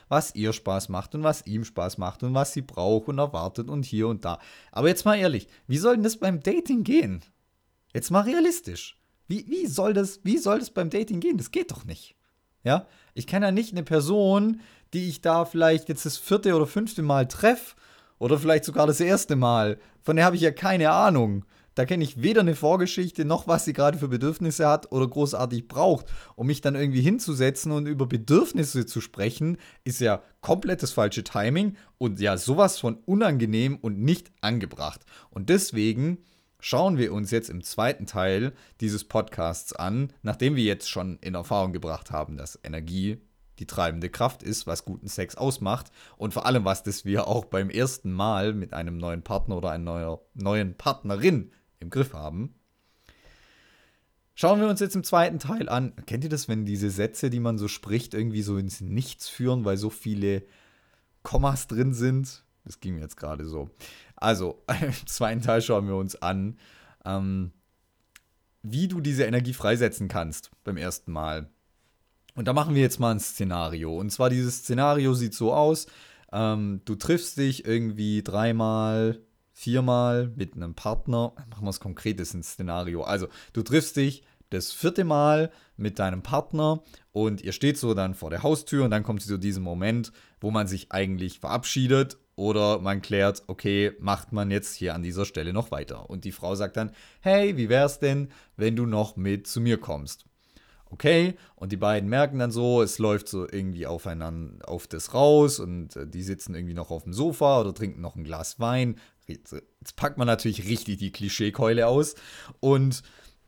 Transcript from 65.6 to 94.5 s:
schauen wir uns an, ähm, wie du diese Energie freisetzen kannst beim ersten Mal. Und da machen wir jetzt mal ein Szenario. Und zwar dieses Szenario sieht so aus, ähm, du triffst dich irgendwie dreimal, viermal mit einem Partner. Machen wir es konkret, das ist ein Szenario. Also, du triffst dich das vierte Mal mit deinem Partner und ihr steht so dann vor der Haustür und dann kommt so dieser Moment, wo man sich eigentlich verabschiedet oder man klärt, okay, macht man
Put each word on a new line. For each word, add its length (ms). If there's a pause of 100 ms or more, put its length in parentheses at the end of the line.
schauen 260
wir 100
uns 220
an, 380 (480)
ähm, 460 (1120)
wie 240
du 120
diese 260
Energie 280
freisetzen 540
kannst 420 (140)
beim 140
ersten 340
Mal. 360 (840)
Und 140
da 60
machen 200
wir 80
jetzt 180
mal 120
ein 80
Szenario. 760
Und 140
zwar 220
dieses 260
Szenario 560
sieht 220
so 180
aus, 320 (460)
ähm, 540
du 100
triffst 420
dich 280
irgendwie 580
dreimal, 960 (320)
viermal 800
mit 180
einem 220
Partner. 580 (160)
Machen 160
wir 60
es 80
konkret, 400
das 80
ist 80
ein 80
Szenario. 580
Also, 260 (260)
du 100
triffst 320
dich 260 (300)
das 200
vierte 320
Mal 460 (280)
mit 200
deinem 240
Partner 640 (280)
und 300
ihr 120
steht 260
so 160
dann 180
vor 160
der 140
Haustür 420
und 60
dann 100
kommt 220
so 140
dieser 220
Moment, 520 (280)
wo 120
man 160
sich 240
eigentlich 480
verabschiedet 800 (160)
oder 420
man 240
klärt, 460
okay, 520
macht 320
man 200